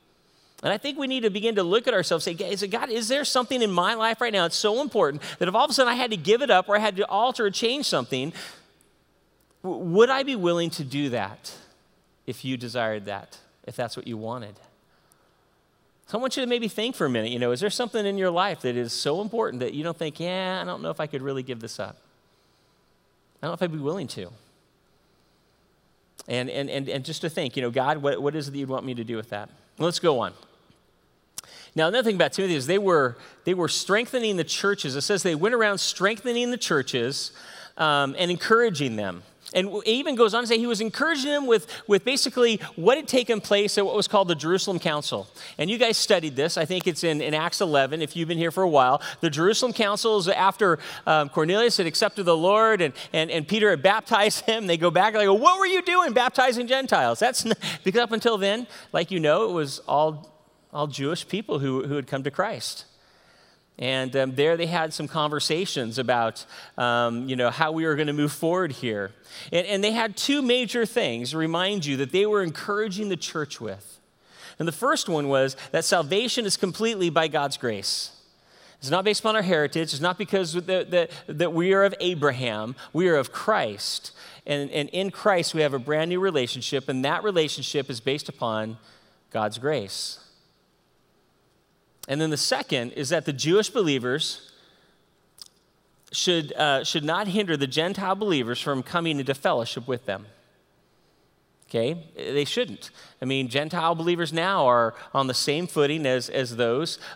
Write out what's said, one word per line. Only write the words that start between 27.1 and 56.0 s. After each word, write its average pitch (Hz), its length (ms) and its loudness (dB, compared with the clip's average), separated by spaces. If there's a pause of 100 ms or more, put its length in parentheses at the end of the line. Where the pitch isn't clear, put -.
to 175 80 -4
think, 151 260 -6
you 139 60 -4
know, 120 100 -2
"God, 135 280 0
what, 139 240 0
what 143 120 0
is 147 140 -6
it 139 40 -12
that 139 60 -8
you'd 135 120 -6
want 131 160 -4
me 127 80 -6
to 117 100 -6
do 113 120 -6
with 107 120 -8
that?" 104 220 -10 (260)
Let's 170 220 0
go 147 220 4
on. 95 120 -2 (1400)
Now, 160 120 4
another 233 160 2
thing 220 100 2
about 165 180 2
Timothy 190 220 0
is 131 140 -2
they 185 100 4
were, 156 380 4 (260)
they 175 100 0
were 180 140 0
strengthening 220 720 0
the 165 80 0
churches. 196 500 -2
It 143 60 -4
says - 240 0
they 175 100 2
went 202 220 0
around 208 220 2
strengthening 240 720 -2
the 247 40 -4
churches, 135 760 -2 (440)
um, 143 400 2
and 175 140 0
encouraging 180 640 2
them. 98 300 -6 (280)
And 185 140 0
w-, 196 160 -6
it - 80 0
even 269 240 0
goes 220 200 4
on 240 100 0
to - 20 -6
say 226 100 2
he 233 120 0
was 220 120 -2
encouraging 277 500 0
them 294 160 0
with, 226 200 4 (220)
with 196 160 4
basically 240 560 2 (160)
what 202 200 6
had 311 120 -4
taken 240 320 2
place 202 360 2
at 202 80 4
what 185 120 0
was 202 100 2
called 196 220 4
the 170 80 2
Jerusalem 175 420 0
Council. 147 480 -2 (320)
And 156 100 0
you 226 80 0
guys 226 200 4
studied 160 400 2
this. 151 200 0
I 170 80 0
think 180 220 -2
it's 170 160 -2
in, 160 180 0
in 151 140 -2
Acts 160 260 -2
eleven, 151 420 2
if 151 140 -6
you've 165 120 -2
been 170 100 -2
here 165 140 0
for 190 100 0
a 185 60 4
while. 139 340 6 (180)
The - 100 2
Jerusalem 202 420 2
Council 214 460 2
is 170 100 -2
after, 185 500 4 (300)
um, 156 200 4
Cornelius 190 480 2
had 185 100 2
accepted 196 360 0
the 170 140 6
Lord 208 440 4
and, 147 140 0 (180)
and, 160 200 0
and 151 160 -2
Peter 214 220 4
had 151 120 2
baptized 208 640 4
him. 220 240 0
They 170 80 4
go 165 160 4
back 196 220 4
and 214 60 4
they 208 60 6
go, 196 80 6
"What 320 240 6
were 381 80 4
you 370 160 2
doing 359 300 4